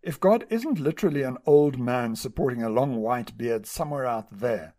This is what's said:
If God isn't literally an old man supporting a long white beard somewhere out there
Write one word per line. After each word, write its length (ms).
If 180
God 300
isn't 300
literally 420
an 240
old 340
man 360
supporting 480
a 60
long 280
white 400
beard 300
somewhere 380
out 340
there 400